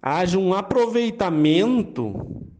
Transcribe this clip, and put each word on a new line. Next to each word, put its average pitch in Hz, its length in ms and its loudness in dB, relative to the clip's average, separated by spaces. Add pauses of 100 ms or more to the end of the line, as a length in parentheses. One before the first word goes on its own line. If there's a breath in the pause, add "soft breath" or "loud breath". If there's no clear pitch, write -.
haja 175 380 0
um 185 160 2
aproveitamento 196 1900 0 (160)